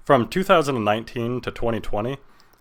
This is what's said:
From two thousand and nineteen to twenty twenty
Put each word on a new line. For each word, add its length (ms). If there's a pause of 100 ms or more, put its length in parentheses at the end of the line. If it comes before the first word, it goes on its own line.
From 240
two 140
thousand 340
and 80
nineteen 580
to 80
twenty 300
twenty 380 (420)